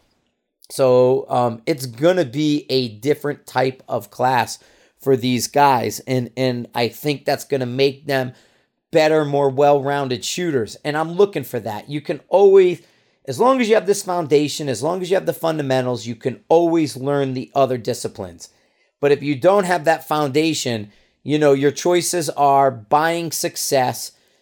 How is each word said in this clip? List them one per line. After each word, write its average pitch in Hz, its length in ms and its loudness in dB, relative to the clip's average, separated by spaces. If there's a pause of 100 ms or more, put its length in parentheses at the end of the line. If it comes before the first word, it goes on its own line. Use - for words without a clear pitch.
(680)
So, 127 600 2
um, 123 360 -2
it's 135 220 -4
gonna 156 380 0
be 147 440 -2
a 127 200 -2
different 139 580 -4
type 135 420 -4
of - 220 -6
class 123 480 -2 (400)
for 135 180 2
these 120 300 -2
guys. 131 540 2
And, 127 360 -4
and 123 380 -4
I 120 140 0
think 139 360 -6
that's 139 200 -2
gonna 127 220 -4
make 135 400 -2
them 131 260 -4 (580)
better, 156 340 4
more 143 260 2
well-rounded 143 760 2
shooters. 143 600 -4
And 147 120 -4
I'm 160 160 -4
looking 185 320 0
for 120 160 -8
that. 107 280 -8
You 143 120 -8
can 151 280 -6
always, 190 540 6 (440)
as 123 120 -8
long 254 220 2
as 214 80 0
you 220 60 4
have 175 120 0
this 202 180 -2
foundation, 151 640 0
as 117 140 -4
long 180 200 -4
as 170 80 -4
you 190 60 2
have 175 100 -2
the 165 60 -2
fundamentals, 131 720 -2
you 120 80 -8
can 113 340 -8
always 165 480 2
learn 135 380 -2
the 127 200 -10
other 127 220 2
disciplines. 101 720 -8 (520)
But 143 120 4
if 135 100 0
you 143 120 -2
don't 185 300 4
have 175 200 0
that 160 240 0
foundation, 143 840 -2 (300)
you 147 160 -2
know, 147 140 6
your 139 200 2
choices 175 580 -2
are 139 400 2
buying 156 640 -2
success - 800 -2 (280)